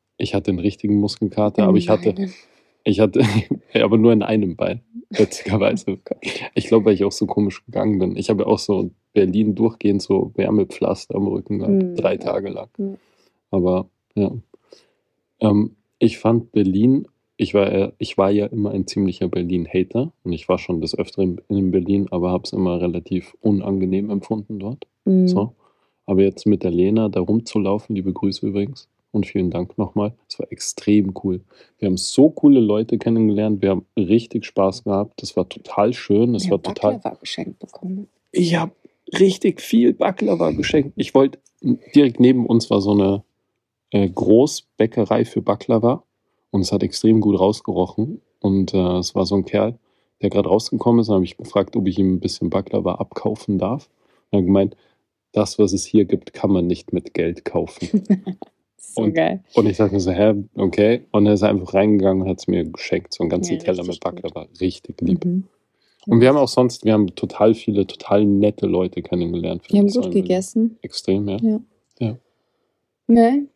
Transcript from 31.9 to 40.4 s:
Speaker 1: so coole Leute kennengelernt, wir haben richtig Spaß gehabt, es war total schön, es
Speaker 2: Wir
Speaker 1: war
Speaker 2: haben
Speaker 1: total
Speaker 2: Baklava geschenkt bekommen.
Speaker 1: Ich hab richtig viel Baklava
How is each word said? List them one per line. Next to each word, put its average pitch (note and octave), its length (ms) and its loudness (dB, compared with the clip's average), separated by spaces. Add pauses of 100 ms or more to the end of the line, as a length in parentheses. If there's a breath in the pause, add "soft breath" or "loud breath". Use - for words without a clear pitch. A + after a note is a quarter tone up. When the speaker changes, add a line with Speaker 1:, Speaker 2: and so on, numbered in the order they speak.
Speaker 1:
so C#3 320 4
coole C#3+ 300 6
Leute A2 380 0
kennengelernt, G#2+ 640 0
wir G2 80 2
haben F#2 160 -2 (120)
richtig G#2+ 480 0
Spaß F#2+ 380 -2
gehabt, G2+ 400 -4
es - 140 -6
war F#2 100 -2
total - 460 -2
schön, A2+ 420 2
es F#2+ 100 -4
Speaker 2:
Wir F#2 60 0
Speaker 1:
war G2+ 60 2
Speaker 2:
haben - 60 -6
Speaker 1:
total G#2 320 -2
Speaker 2:
Baklava - 220 -10
geschenkt - 420 -12
bekommen. F#3+ 480 -12 (240)
Speaker 1:
Ich F3 240 2
hab E3 200 -4 (440)
richtig F#3+ 420 2
viel A#3+ 320 4
Baklava F#3 580 0